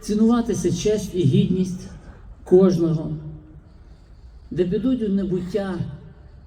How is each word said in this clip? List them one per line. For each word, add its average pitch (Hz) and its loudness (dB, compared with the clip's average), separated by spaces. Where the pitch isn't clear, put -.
цінуватися 220 0
честь 208 -2
і 180 0
гідність 180 0
кожного, 165 4
де 175 0
підуть 214 0
у 208 0
небуття 190 -2